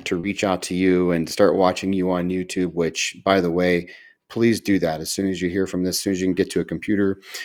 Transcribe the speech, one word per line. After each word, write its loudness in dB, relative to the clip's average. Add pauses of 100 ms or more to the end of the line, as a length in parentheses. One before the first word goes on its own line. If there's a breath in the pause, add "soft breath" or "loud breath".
to -2
reach -4
out 0
to -6
you 4
and 0
start 4
watching 2
you 0
on -2
YouTube, -2
which, -2
by 4
the 0
way, 2 (400 loud breath)
please 2
do 2
that. -2
As -8
soon -2
as -4
you 0
hear -2
from -2
this, -2
as -4
soon -2
as -2
you 0
can 0
get 0
to -2
a 0
computer, -2 (260 loud breath)